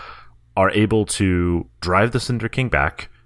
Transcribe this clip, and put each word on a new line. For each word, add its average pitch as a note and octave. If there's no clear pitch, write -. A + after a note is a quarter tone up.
are F#2+
able G#2+
to F2
drive F#2+
the A#2+
Cinder A#2
King B2+
back D2